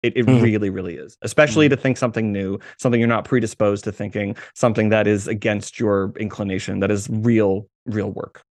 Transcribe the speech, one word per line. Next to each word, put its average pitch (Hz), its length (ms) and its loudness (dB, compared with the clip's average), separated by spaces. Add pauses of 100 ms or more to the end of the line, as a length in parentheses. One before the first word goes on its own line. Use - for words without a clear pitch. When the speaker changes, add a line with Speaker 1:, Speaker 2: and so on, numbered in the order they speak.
Speaker 1:
It, 117 140 -2
it 127 80 2
Speaker 2:
Mm-hmm. 120 180 4
Speaker 1:
really, 107 280 2
really 90 260 -8
is, - 240 -18
especially 147 460 4
Speaker 3:
Mm-hmm. 135 100 4
Speaker 1:
to - 60 -10
think 131 160 0
something 110 340 -2
new, 98 260 -4 (220)
something 120 180 2
you're 117 120 4
not 113 160 0
predisposed 107 580 0
to 104 80 -4
thinking, 101 440 -6 (180)
something 110 340 2
that 104 180 4
is 104 220 2
against 104 500 -4
your 101 400 0
inclination, 98 640 -6
that 98 100 0
is 104 200 -4
real, 107 560 2 (180)
real 104 260 -4
work. - 300 -14 (140)